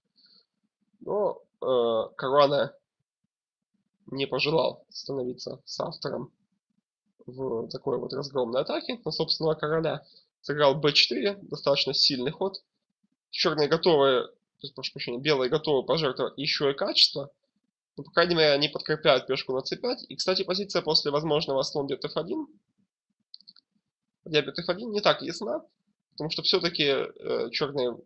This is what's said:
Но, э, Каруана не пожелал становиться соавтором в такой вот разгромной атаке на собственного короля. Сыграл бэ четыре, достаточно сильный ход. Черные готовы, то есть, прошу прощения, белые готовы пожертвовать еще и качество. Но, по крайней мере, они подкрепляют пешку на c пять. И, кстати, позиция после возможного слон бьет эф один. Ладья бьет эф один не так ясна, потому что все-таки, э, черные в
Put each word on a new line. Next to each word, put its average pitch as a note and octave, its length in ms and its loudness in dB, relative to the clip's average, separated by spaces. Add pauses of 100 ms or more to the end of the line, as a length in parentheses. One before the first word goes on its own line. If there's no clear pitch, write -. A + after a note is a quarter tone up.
(1000)
Но, G3 420 -4 (180)
э, A#2 420 2 (140)
Каруана C#3 580 4 (1300)
не C3+ 200 -6
пожелал C3 640 0
становиться C3 720 -8
соавтором - 680 -8 (960)
в B2+ 420 -6
такой B2+ 300 -4
вот B2 140 -8
разгромной C3 500 -2
атаке B3 420 -6
на D#3+ 60 -4
собственного D#3+ 440 -2
короля. D#3 500 -2 (360)
Сыграл C#3+ 360 4
бэ D3 160 2
четыре, G3+ 500 2
достаточно C#3+ 500 0
сильный C3+ 380 2
ход. F#3+ 320 -6 (680)
Черные D3+ 380 2
готовы, C#3+ 540 6
то - 400 -14
есть, - 120 -18
прошу - 180 -8
прощения, B2+ 260 -6
белые C3+ 320 2
готовы D3 340 2
пожертвовать C3+ 540 -2
еще C#3 320 0
и C#3+ 40 0
качество. C#3+ 560 0 (640)
Но, C#3+ 80 -12
по - 60 -20
крайней F3 240 4
мере, D#3 180 6
они D3 160 2
подкрепляют D3 580 2
пешку C3+ 260 -2
на C3 120 -2
c - 120 -6
пять. - 320 -4
И, - 80 -14
кстати, F#3 260 0
позиция F#3 400 -2
после D3+ 280 2
возможного D3 520 0
слон C#3+ 240 -2
бьет C#3 180 -6
эф D3 120 -4
один. G3+ 320 -4 (1800)
Ладья D#3 180 2
бьет D3 160 -6
эф - 100 -8
один G#3 220 -4
не G#3 100 -2
так G3+ 220 2
ясна, A3 420 -6 (480)
потому D3+ 180 -6
что - 120 -6
все-таки, E3+ 420 2
э, A#2+ 640 -2
черные C3+ 420 -2
в A2+ 140 -12